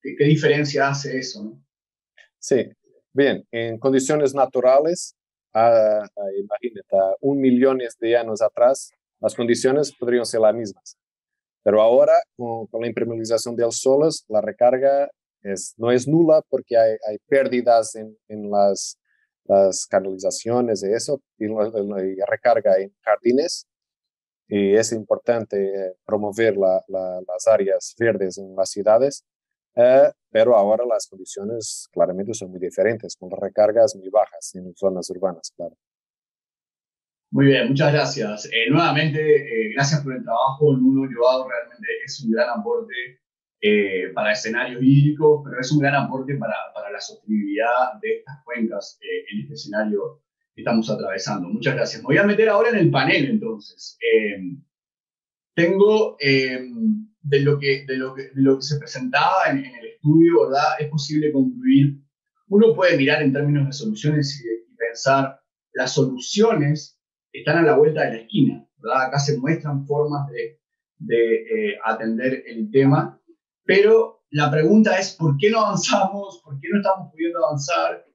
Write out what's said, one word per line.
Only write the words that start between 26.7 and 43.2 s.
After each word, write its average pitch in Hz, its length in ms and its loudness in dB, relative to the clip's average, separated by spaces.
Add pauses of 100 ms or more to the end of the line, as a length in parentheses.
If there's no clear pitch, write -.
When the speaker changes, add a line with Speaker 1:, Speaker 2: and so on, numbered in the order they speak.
Speaker 2:
la, 92 380 -6
las 90 200 -6
áreas 98 520 0
verdes 98 400 -2
en 95 160 -18
las 95 160 -4
ciudades, 113 540 2 (500)
eh, 131 360 6 (200)
pero 113 240 4
ahora 107 300 4
las 113 220 -4
condiciones 101 840 -12
claramente 90 440 -2
son 92 160 -14
muy 92 100 -14
diferentes, 95 560 -4
con 90 140 -16
recargas 104 640 0
muy 95 140 -14
bajas 95 440 -2
en 90 200 -16
zonas 92 340 -4
urbanas, 90 480 -8
claro. 82 200 -12 (1500)
Speaker 1:
Muy 135 160 4
bien, 127 220 4
muchas 143 260 2
gracias. 110 580 -4
Eh, 113 160 0
nuevamente, 156 520 0
eh, 117 520 0
gracias 139 300 -2
por 131 120 -8
el 120 80 -10
trabajo, 131 540 0
Nuno 135 400 2
Joao, 131 320 0
realmente - 380 -12 (180)
es - 180 -14
un 110 100 -2
gran 117 180 0 (100)
aporte, 113 320 -4 (720)